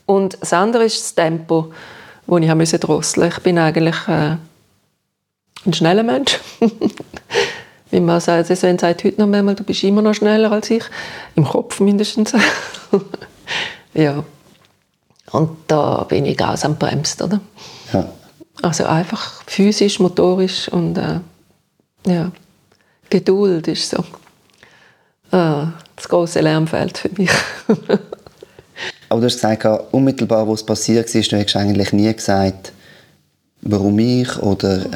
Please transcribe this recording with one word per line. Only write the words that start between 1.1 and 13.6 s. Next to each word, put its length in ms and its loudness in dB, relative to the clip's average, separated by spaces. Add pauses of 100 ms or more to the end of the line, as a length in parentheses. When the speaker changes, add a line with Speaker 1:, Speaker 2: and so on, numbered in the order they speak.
Speaker 1:
Tempo, 560 0 (560)
das 140 2
ich 80 2
haben 80 4
musste 220 2
drosseln. 500 0
Ich 100 -6
bin 180 2
eigentlich, 380 2 (120)
äh, 280 0 (1300)
ein 80 2
schneller 300 2
Mensch. 360 0 (200)
<laughs> 100 4 (1200)
Wie 80 2
man 200 2
sagt, 300 2
der 60 2
Sven 220 2
sagt 280 0
heute 160 0
noch 60 4
manchmal, 280 2
du 80 -10
bist 200 -4
immer 180 4
noch 120 2
schneller 380 2
als 180 -2
ich. 140 0 (520)
Im 100 4
Kopf 340 -4
mindestens. 580 2
<laughs> 60 4 (1500)